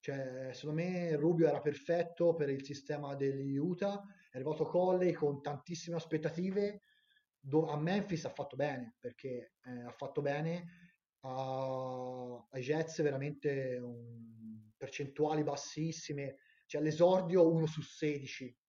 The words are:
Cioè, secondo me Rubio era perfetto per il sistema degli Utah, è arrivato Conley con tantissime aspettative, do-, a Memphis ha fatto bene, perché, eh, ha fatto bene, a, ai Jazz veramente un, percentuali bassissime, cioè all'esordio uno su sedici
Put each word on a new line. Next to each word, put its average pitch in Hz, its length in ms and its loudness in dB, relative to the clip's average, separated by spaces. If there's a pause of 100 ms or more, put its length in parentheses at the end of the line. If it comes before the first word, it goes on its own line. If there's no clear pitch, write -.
Cioè, 131 520 -6
secondo 151 280 -4
me 175 340 0
Rubio 160 320 4
era 143 140 2
perfetto 170 720 2
per 151 160 0
il 135 140 -2
sistema 143 520 -6
degli 139 420 0
Utah, 185 440 0 (300)
è 131 60 -10
arrivato 151 280 -2
Conley 180 480 4
con 143 280 0
tantissime 160 540 -6
aspettative, 175 840 -2 (580)
do-, 151 280 2
a 147 100 -2
Memphis 185 480 0
ha - 40 -4
fatto - 260 -8
bene, 143 440 -4
perché, 123 640 -10
eh, 123 220 -10
ha 120 60 -12
fatto 143 300 -6
bene, 156 720 -4 (280)
a, 131 1300 -4
ai 131 100 -6
Jazz 156 400 0
veramente 135 800 0
un, 117 960 -14
percentuali 151 680 0
bassissime, 143 960 -4 (280)
cioè 147 160 -2
all'esordio 170 680 8
uno 160 140 4
su 156 160 -2
sedici 139 760 -4 (140)